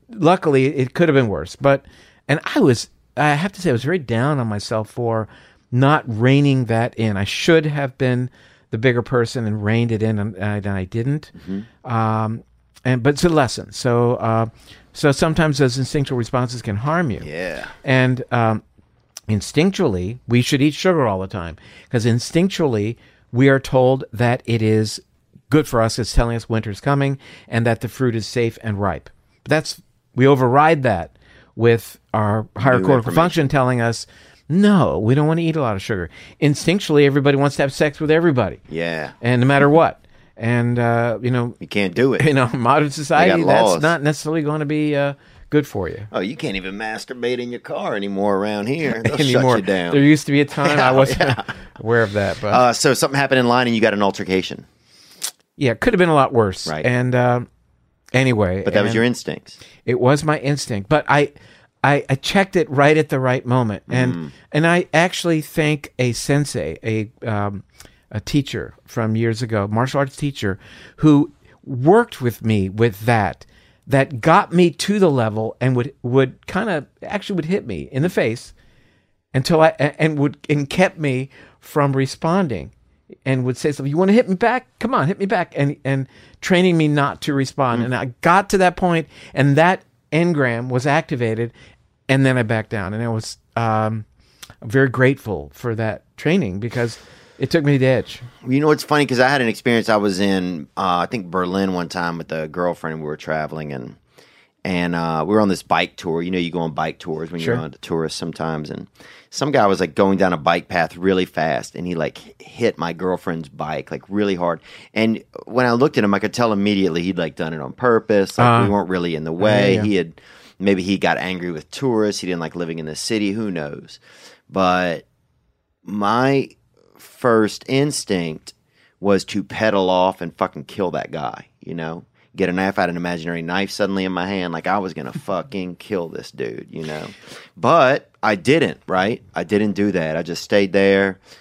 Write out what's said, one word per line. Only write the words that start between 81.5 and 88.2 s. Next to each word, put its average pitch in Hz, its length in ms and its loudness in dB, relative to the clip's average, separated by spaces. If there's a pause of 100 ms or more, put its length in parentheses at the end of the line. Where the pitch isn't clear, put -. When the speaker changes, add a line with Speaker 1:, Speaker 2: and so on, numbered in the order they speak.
Speaker 1:
from 143 360 0
responding 135 760 -2 (520)
and 131 200 0
would 127 120 -2
say 151 160 -2
something, 139 180 -6
"You 147 60 -4
wanna 190 160 4
hit 240 160 4
me 190 80 -2
back? 233 300 0 (120)
Come 240 160 -2
on, 160 140 2
hit 202 100 -4
me 196 80 -4
back." 180 300 -2
And, 143 280 0
and 135 220 -4 (340)
training 180 360 4
me 160 120 4
not 143 340 0
to 151 120 -2
respond. 131 480 0
Speaker 2:
Mm. 113 40 -4
Speaker 1:
And 127 80 -4
I 120 100 -4 (180)